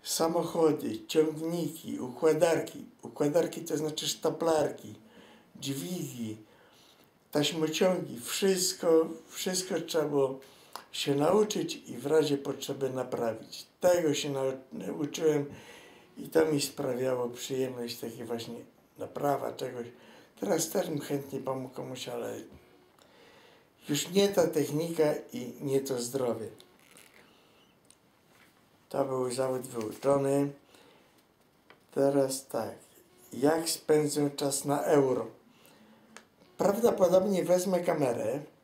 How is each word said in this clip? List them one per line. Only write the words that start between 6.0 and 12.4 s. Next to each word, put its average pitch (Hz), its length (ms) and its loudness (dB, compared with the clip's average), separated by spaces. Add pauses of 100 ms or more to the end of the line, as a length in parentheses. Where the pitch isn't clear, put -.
taśmociągi. 156 880 0
Wszystko, 170 920 2 (180)
wszystko 185 540 -4
trzeba 165 240 -2
było 139 340 0 (520)
się - 240 -2
nauczyć 180 600 2
i 123 220 -14
w 120 80 -10
razie 147 320 4
potrzeby 135 520 -4